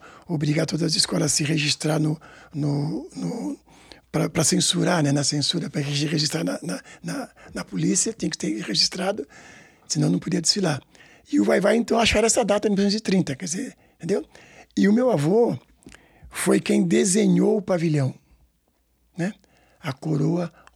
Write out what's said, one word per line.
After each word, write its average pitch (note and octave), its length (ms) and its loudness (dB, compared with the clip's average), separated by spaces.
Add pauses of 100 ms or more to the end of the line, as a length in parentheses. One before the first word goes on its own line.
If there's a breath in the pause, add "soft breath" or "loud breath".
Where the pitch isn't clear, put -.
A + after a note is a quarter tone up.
(260 loud breath)
obrigar D#3 400 0
todas E3+ 200 -2
as D#3+ 100 -2
escolas E3 360 0
a - 20 0
se D#3 100 0
registrar D3+ 560 0
no, D#3 200 -2 (320 loud breath)
no, D3 600 -4
no, C4+ 440 -8 (520 loud breath)
pra, D#3 180 0
pra D#3+ 140 0
censurar, E3+ 640 2
né? C#3+ 80 2
Na D3 100 2
censura, D3 480 -2
pra D#3 100 -4
regi-, C#3+ 260 -2
registrar D#3 360 -2
na, - 200 -4
na, E3 180 -8 (220 loud breath)
na, B3 260 -8 (260 loud breath)
na F#3 100 -8
polícia, F#3+ 480 0
tem - 160 -6
que - 80 -10
ter D#4 240 -6
registrado, F#3+ 680 -2 (600 loud breath)
senão D3+ 240 0
não E3+ 80 2
podia F3 220 -4
desfilar. E3 420 0 (500 soft breath)
E D4 80 2
o - 40 2
Vai G#3 160 2
Vai, G#3 160 4
então, A3+ 220 0
acharam A3 280 2
essa A#3 180 2
data, G3+ 220 0
em G#3+ 40 2
mil G3 80 0
novecentos G3+ 220 2
e - 20 -12
trinta, F3+ 340 0
quer F#3+ 80 -12
dizer, F#3+ 320 -8 (220 soft breath)
entendeu? - 260 -4 (520 loud breath)
E G3 120 6
o G#3 40 6
meu B3 180 4
avô F3 460 2 (720 loud breath)
foi - 300 2
quem G#3 260 2
desenhou G3 720 4
o G3 60 -2
pavilhão. D#3+ 520 0 (1700 soft breath)
A C#3 60 -4
coroa D#3+ 600 -2 (240 soft breath)